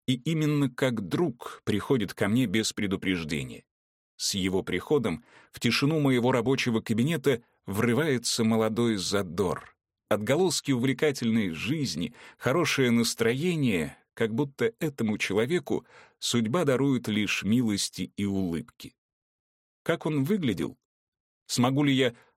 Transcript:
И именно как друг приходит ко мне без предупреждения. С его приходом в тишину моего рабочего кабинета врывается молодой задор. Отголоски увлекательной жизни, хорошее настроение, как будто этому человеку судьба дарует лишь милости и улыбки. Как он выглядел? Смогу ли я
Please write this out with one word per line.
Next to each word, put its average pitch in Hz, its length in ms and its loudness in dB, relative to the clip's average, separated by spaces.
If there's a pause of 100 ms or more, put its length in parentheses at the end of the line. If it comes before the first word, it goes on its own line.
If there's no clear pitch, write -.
И 127 100 2
именно 151 520 0
как 113 400 -2
друг - 560 -4
приходит 104 480 0
ко 101 160 0
мне 123 160 4
без 104 300 -2
предупреждения. 85 920 -4 (540)
С - 160 -4
его 92 280 0
приходом 92 600 -2 (260)
в - 100 -20
тишину 143 400 2
моего 127 300 4
рабочего 123 520 0
кабинета 131 600 0 (220)
врывается 120 800 0
молодой 110 520 2
задор. 90 760 -2 (360)
Отголоски 135 640 2
увлекательной 120 760 2
жизни, 98 640 -4 (240)
хорошее 135 520 2
настроение, 117 1080 0 (160)
как 113 180 0
будто 135 480 -2
этому 113 380 -2
человеку 120 680 0 (340)
судьба 120 460 0
дарует 131 440 2
лишь 104 340 -2
милости 104 720 0
и 101 80 -4
улыбки. 98 720 -6 (840)
Как 165 240 -4
он 147 180 0
выглядел? 135 540 -2 (680)
Смогу 135 380 2
ли 139 80 4
я 131 220 2 (220)